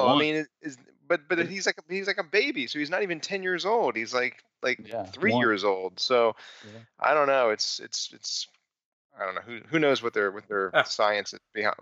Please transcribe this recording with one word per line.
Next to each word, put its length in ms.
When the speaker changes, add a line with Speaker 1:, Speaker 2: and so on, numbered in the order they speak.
Speaker 1:
I 40
Speaker 2:
one. 120
Speaker 1:
mean, 160
it, 120
is, 160
but, 220
but 100
Speaker 2:
It 100
Speaker 1:
he's 160
like, 140
he's 180
like 100
a 60
baby, 440
so 120
he's 100
not 120
even 200
ten 220
years 220
old. 300
He's 180
like, 300
like 240
Speaker 2:
Yeah, 200
Speaker 1:
three 260
Speaker 2:
one. 80
Speaker 1:
years 240
old. 380
So 340
Speaker 2:
Yeah. 140
Speaker 1:
I 140
don't 140
know. 240
It's, 280
it's, 340
it's, 340
I 60
don't 100
know. 60
Who, 180
who 100
knows 240
what 100
their, 180
what 160
their 260
Speaker 3:
Ah. 100
Speaker 1:
science 500
is 60
behind, 280